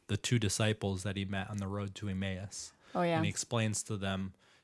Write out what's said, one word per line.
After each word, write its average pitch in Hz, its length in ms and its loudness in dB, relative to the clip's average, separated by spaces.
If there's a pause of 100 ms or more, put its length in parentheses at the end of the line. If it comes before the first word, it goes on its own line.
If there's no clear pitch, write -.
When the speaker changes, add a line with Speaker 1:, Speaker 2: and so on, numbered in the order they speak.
Speaker 1:
the 98 100 0
two - 200 4
disciples 104 640 2
that 98 140 -2
he 98 80 0
met 98 260 -4
on 104 60 -4
the 98 100 -2
road 98 300 -4
to 101 140 -6
Emmaus. 95 640 -4 (220)
Speaker 2:
Oh, 180 80 2
yeah. 170 140 4
Speaker 1:
And 160 80 4
he 104 60 2
explains 110 540 0
to 110 120 -4
them, 95 380 -2 (300)